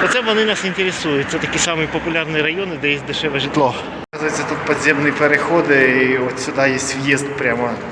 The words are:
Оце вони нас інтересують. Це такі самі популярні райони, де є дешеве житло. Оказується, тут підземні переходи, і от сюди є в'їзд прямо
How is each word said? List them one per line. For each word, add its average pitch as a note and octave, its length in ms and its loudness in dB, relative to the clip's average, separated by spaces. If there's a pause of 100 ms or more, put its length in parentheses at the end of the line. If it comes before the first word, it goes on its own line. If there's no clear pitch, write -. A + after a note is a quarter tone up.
Оце G#3+ 180 2
вони A3 240 2
нас G3+ 200 -2
інтересують. E3+ 640 -2
Це D#3+ 60 -2
такі D3+ 220 -4
самі D#3+ 280 0
популярні D#3+ 540 -2
райони, E3+ 400 -2
де C#3+ 100 0
є C#3+ 160 0
дешеве C#3 320 -2
житло. C3+ 360 2 (380)
Оказується, D3+ 300 -4
тут D3+ 140 -4
підземні C#3+ 540 2
переходи, C#3 1000 4
і C3 60 2
от B2+ 220 -2
сюди C3+ 220 -2
є C3 160 2
в'їзд C#3 600 -2
прямо A#2+ 320 0 (220)